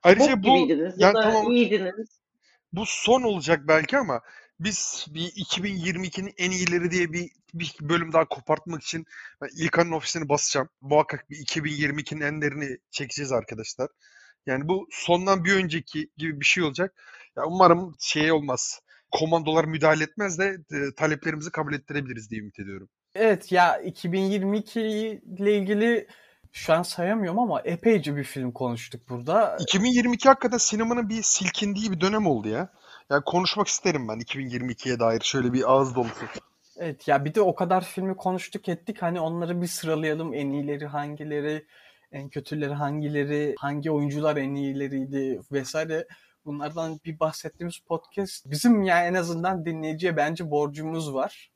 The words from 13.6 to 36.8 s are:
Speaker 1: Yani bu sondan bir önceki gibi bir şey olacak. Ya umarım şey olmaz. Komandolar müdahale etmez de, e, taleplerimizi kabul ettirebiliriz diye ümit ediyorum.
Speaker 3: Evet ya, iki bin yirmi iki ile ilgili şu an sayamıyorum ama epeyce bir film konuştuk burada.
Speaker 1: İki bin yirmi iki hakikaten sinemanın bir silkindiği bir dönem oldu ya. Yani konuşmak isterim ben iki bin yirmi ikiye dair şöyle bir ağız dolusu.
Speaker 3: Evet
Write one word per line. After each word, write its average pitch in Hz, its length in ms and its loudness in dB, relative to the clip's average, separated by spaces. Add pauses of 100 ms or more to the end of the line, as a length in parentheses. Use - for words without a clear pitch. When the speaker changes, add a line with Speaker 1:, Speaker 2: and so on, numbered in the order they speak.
Speaker 1:
Yani 139 220 -2
bu 190 220 -2
sondan 185 540 2
bir 190 120 4
önceki 160 600 -4
gibi 151 240 -6
bir 143 40 -6
şey - 200 4
olacak. 170 300 -2 (420)
Ya 135 100 -4
umarım 175 540 6
şey 156 320 2
olmaz. 147 480 -2 (300)
Komandolar 160 540 2
müdahale 156 400 2
etmez 185 340 -6
de, 190 60 2 (280)
e, 139 240 -4
taleplerimizi 151 540 -2
kabul 147 240 -4
ettirebiliriz 127 560 -8
diye 110 100 -8
ümit 104 180 -16
ediyorum. 98 300 -12 (260)
Speaker 3:
Evet 202 380 2
ya, 175 260 6
iki 175 340 -6
bin 190 80 0
yirmi 196 380 0
iki 220 220 -6
ile 208 760 -2
ilgili 208 500 0 (460)
şu - 200 -2
an 170 100 4
sayamıyorum 185 560 -2
ama 208 220 0
epeyce 170 560 2
bir 139 80 -4
film 127 280 -6
konuştuk 120 560 -6
burada. 151 520 0
Speaker 1:
İki 190 220 0
bin 240 80 2
yirmi 240 240 4
iki 262 140 6
hakikaten 247 300 6
sinemanın 226 500 0
bir 220 140 -4
silkindiği 202 680 -2
bir 160 80 -2
dönem 208 260 2
oldu 110 220 2
ya. 135 240 -2 (380)
Yani 143 160 4
konuşmak 185 420 0
isterim 147 400 0
ben 110 100 -6
iki 120 200 -8
bin 135 100 -6
yirmi 123 240 -4
ikiye 123 260 -4
dair 113 220 4
şöyle 123 320 0
bir 127 200 4
ağız 131 220 4
dolusu. 117 320 -4 (500)
Speaker 3:
Evet 165 320 -8